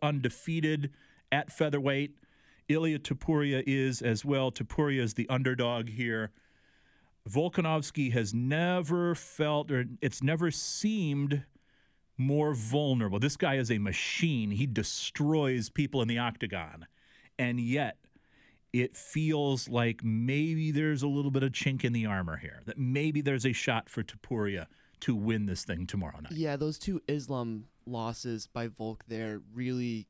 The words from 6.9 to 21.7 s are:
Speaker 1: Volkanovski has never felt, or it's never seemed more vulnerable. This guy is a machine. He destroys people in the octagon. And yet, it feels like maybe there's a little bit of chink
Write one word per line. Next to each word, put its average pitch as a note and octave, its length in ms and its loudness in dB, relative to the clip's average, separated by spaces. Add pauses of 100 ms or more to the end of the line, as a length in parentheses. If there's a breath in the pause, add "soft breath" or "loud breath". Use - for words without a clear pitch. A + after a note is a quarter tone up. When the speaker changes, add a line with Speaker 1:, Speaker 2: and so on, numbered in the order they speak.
Speaker 1:
Volkanovski D#3 840 2
has A2+ 220 2
never E3+ 840 2
felt, D3+ 560 0
or B2+ 140 2 (160)
it's C3+ 220 -2
never D#3+ 280 2
seemed D3 920 0 (760 soft breath)
more D3 360 2
vulnerable. A#2 640 2
This D3 180 2
guy C#3+ 180 2
is B2 160 0
a A2+ 60 4
machine. G#2+ 720 0
He G#2+ 140 0
destroys C3 1040 0
people C#3 320 0
in A2+ 60 2
the A#2 100 0
octagon. F#2+ 680 -4 (500 soft breath)
And B2 220 2
yet, A#2+ 380 0 (760 soft breath)
it B2 220 2
feels D3 760 0
like A#2 340 2
maybe C#3+ 680 2
there's D3 320 2
a C#3+ 40 2
little C#3+ 240 2
bit C3+ 120 2
of C3+ 80 2
chink C3+ 320 -2